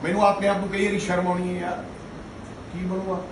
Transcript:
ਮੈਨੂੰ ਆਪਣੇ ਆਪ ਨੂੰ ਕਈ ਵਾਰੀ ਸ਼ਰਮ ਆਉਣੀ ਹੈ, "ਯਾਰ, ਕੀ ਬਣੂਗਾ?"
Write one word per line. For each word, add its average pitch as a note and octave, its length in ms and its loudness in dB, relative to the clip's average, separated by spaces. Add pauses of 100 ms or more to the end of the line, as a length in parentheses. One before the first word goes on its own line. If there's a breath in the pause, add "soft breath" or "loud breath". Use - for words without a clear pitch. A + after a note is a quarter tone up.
ਮੈਨੂੰ G3+ 220 4
ਆਪਣੇ G3 220 4
ਆਪ G3+ 100 4
ਨੂੰ F#3+ 100 -2
ਕਈ G3+ 160 0
ਵਾਰੀ G3+ 140 2
ਸ਼ਰਮ F3+ 300 2
ਆਉਣੀ F3+ 260 0
ਹੈ, F3+ 60 -4
"ਯਾਰ, F3 240 -4 (880)
ਕੀ F3+ 120 -4
ਬਣੂਗਾ?" F#3 480 -2